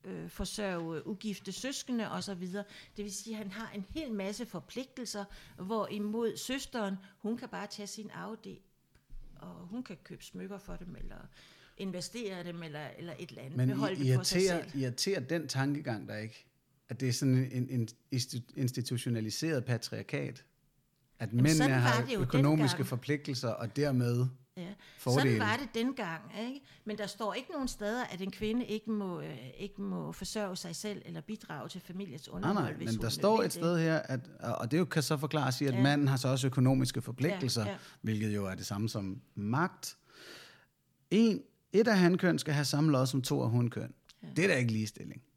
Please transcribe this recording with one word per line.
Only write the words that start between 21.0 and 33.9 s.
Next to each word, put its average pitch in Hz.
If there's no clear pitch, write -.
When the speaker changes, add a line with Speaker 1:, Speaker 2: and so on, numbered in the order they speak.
Speaker 2:
At 120
Speaker 1:
Jamen, 117
Speaker 2:
mændene 156
Speaker 1:
sådan 151
var 131
Speaker 2:
har 123
Speaker 1:
det 254
jo 202
Speaker 2:
økonomiske 143
Speaker 1:
dengang. 139
Speaker 2:
forpligtelser, 131
og 110
dermed 127
Fordele. 131
Speaker 1:
Sådan 127
var 214
det 269
dengang, 226
ikke? 262
Men 214
der 208
står 196
ikke 254
nogen 269
steder, 226
at 175
en 190
kvinde 220
ikke 220
må, 190
øh, 156
ikke 196
må 175
forsørge 190
sig 170
selv 208
eller 165
bidrage 156
til 185
familiens 185
Speaker 2:
Nej, -
Speaker 1:
underhold, 185
Speaker 2:
nej, -
Speaker 1:
hvis -
Speaker 2:
men 113
Speaker 1:
hun 107
Speaker 2:
der 117
Speaker 1:
vil 113
Speaker 2:
står 196
Speaker 1:
det. 196
Speaker 2:
et 165
sted 170
her, 160